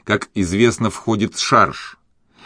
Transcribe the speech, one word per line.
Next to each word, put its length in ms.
как 300
известно, 560
входит 480
шарж. 640